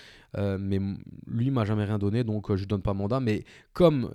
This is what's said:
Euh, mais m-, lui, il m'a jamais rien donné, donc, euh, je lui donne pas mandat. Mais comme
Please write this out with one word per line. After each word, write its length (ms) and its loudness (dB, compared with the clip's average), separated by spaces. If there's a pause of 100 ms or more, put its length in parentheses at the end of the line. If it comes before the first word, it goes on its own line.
(360)
Euh, 240 -2
mais 160 -2
m-, 220 -2 (280)
lui, 200 0
il 60 0
m'a 120 2
jamais 200 0
rien 140 0
donné, 240 0
donc, 280 -2
euh, 60 2
je 60 0
lui 60 -6
donne 140 0
pas 120 0
mandat. 240 -2
Mais 260 0 (280)
comme 420 4